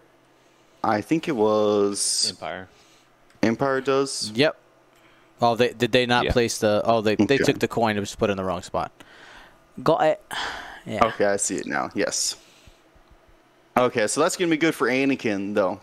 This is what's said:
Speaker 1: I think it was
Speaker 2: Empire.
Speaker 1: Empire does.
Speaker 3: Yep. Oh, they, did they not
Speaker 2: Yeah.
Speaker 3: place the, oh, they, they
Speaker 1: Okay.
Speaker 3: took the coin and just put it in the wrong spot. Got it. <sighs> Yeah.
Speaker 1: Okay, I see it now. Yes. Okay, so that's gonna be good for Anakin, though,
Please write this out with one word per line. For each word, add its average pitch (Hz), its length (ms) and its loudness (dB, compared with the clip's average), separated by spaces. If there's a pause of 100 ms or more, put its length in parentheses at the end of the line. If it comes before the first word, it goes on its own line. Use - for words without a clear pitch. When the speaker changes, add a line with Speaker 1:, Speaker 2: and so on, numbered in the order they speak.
(840)
Speaker 1:
I 107 180 2
think 160 280 -2
it 147 80 -2
was 104 960 2
Speaker 2:
Empire. 90 380 -10 (760)
Speaker 1:
Empire 131 380 0
does. 135 540 -2
Speaker 3:
Yep. 139 220 0 (840)
Oh, 117 140 4
they, 117 180 2
did 113 200 -2
they 123 140 4
not 120 180 2
Speaker 2:
Yeah. - 80 0
Speaker 3:
place 117 260 0
the, 104 260 2
oh, 113 180 4
they, 107 120 2
they 107 100 4 (120)
Speaker 1:
Okay. - 20 4
Speaker 3:
took - 220 2
the 117 80 0
coin 113 280 0
and 101 80 -2
just - 140 -10
put 107 120 2
it - 20 2
in 95 60 -4
the 95 60 -4
wrong 90 180 -4
spot. - 280 -4 (920)
Got 156 180 2
it. 156 240 2
<sighs> - 60 -16 (540)
Yeah. 110 180 0
Speaker 1:
Okay, 107 220 0
I 101 100 2
see 98 200 -4
it - 100 -6
now. 67 280 -4
Yes. - 420 -4 (1400)
Okay, 120 300 2
so 135 160 0
that's 180 140 0
gonna 175 140 0
be 160 60 0
good 156 180 0
for 123 140 0
Anakin, 117 640 -2
though, 98 280 0